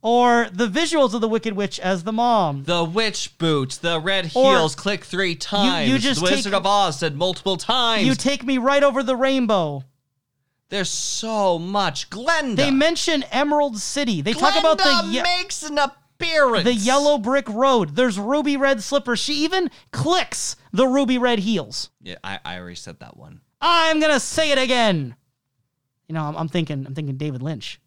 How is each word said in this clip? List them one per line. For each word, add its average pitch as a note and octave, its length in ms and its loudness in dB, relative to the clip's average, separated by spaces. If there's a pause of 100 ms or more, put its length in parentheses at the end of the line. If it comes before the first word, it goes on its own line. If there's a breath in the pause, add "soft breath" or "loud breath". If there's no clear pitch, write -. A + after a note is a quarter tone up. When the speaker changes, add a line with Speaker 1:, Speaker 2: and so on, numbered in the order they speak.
Speaker 1:
Or A#3 480 4
the G3 160 -2
visuals D4 460 2
of A#3 80 -2
the A3 80 0
Wicked A3 260 -2
Witch G3+ 240 -4
as F#3 260 -4
the F3+ 80 -6
mom. G#3 520 0
Speaker 2:
The E3+ 200 0
witch G3+ 520 -4
boot, D3 460 0
the E3+ 180 -2
red F3+ 340 -2
Speaker 1:
Or C4+ 180 6
Speaker 2:
heels D#3 220 4
click G3 300 -4
three F#3 240 -2
Speaker 1:
you, F3 40 -2
you E3 60 -6
Speaker 2:
times. G3+ 640 0
Speaker 1:
just B3+ 180 0
Speaker 2:
The E3+ 100 -2
Wizard C#4 140 0
Speaker 1:
take G3+ 100 -4
Speaker 2:
of F#3 120 0
Oz G3 320 2
said D#3 180 -2
multiple F#3 420 -2
times. A3+ 480 0
Speaker 1:
You C4 80 4
take C4+ 300 -2
me C4 120 0
right C#4 260 2
over C#4 200 2
the B3+ 140 0
rainbow. G#3+ 680 0 (840)
Speaker 2:
There's F#3+ 180 -4
so G3+ 680 -2
much. F3+ 520 -2
Glenda. C#4 460 -2
Speaker 1:
They C#4 140 2
mention D4+ 540 2
Emerald C#4+ 520 0
City. G#3 460 -2
They G#3 100 0
talk D4 260 2
about D#4+ 200 4
the F#4+ 60 2
Speaker 2:
Glenda F4 280 2
Speaker 1:
ye-, B3 100 -2
Speaker 2:
makes F4+ 420 -2
an D4 140 -6
appearance. C#4 840 0
Speaker 1:
the A#3+ 100 4
yellow C4+ 440 2
brick B3 300 0
road. G#3+ 480 2
There's A#3+ 220 2
ruby C#4 380 0
red C4+ 260 0
slippers. C#4 360 -2
She - 160 -4 (100)
even F4 260 0 (220 loud breath)
clicks - 640 -2 (160 soft breath)
the A#3 140 2
ruby B3+ 320 2
red A#3+ 220 0
heels. F#3 500 -4 (100)
Speaker 2:
Yeah, F2+ 240 -14
I, G2 200 -10
I F2+ 140 -10
already F2 180 -14
said - 240 -18
that - 160 -20
one. D#2+ 240 -20 (200)
Speaker 1:
I'm D#4+ 400 2
gonna D4+ 200 4
say D#4 320 0
it C4+ 60 2
again. A3 560 0 (960)
You D#3+ 60 -10
know, D#3+ 100 -4
I'm, D3+ 120 -6
I'm E3 120 -4
thinking, D3 380 -4
I'm C3+ 80 -12
thinking C#3 240 -8
David C#3 240 -6
Lynch. C#3 440 -10